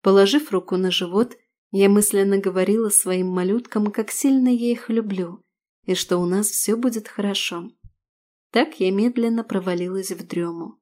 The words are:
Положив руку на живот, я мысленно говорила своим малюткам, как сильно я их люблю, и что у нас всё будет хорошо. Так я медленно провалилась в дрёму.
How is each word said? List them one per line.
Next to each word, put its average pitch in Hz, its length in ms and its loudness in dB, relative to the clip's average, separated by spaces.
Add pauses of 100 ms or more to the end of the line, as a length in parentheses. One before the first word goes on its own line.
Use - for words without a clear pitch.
Положив 196 500 4
руку 185 260 -2
на 185 120 0
живот, 190 480 -2 (340)
я 196 180 4
мысленно 196 480 4
говорила 190 520 0
своим 185 380 0
малюткам, 202 640 -2
как 214 200 -6
сильно 269 380 2
я 240 220 0
их 233 180 -6
люблю, 196 520 -4 (440)
и 185 100 0
что 180 220 -2
у 175 80 0
нас 196 220 0
всё - 300 -2
будет 233 300 -2
хорошо. 190 640 -6 (800)
Так 311 280 0
я 190 120 2
медленно 226 520 0
провалилась 185 680 -4
в - 140 -10
дрёму. 170 560 -6